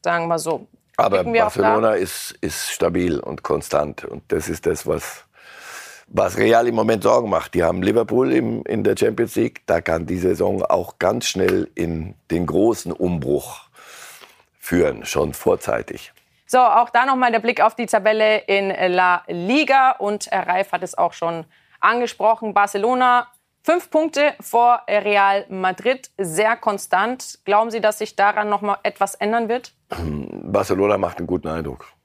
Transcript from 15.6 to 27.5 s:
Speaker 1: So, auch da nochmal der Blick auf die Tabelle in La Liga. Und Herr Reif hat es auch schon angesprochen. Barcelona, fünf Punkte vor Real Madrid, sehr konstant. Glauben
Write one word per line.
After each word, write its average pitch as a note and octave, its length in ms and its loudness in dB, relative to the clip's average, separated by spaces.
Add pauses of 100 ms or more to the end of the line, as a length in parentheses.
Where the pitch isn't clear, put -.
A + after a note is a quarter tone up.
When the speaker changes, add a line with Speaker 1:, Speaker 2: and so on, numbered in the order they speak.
Speaker 1:
So, B3+ 140 2
auch A#3 320 4
da B3 160 2
nochmal B3+ 240 2
der A3+ 80 2
Blick A3+ 220 0
auf A3 120 4
die A#3 140 -6
Tabelle G#3+ 540 2
in G3 280 0 (240)
La F3+ 340 2
Liga. C4 680 2
Und G3+ 360 -4
Herr F#3+ 180 -2
Reif F#3 240 -2
hat F3+ 120 -4
es F3 120 -10
auch F3 180 0
schon E3+ 320 -6 (340)
angesprochen. A3+ 760 0
Barcelona, A#3+ 720 2 (360)
fünf F4 260 0
Punkte D4+ 500 0
vor A#3+ 480 2
Real G3+ 600 2
Madrid, F#3+ 720 -2
sehr G3 360 0
konstant. G#3+ 880 -2
Glauben G#3+ 260 2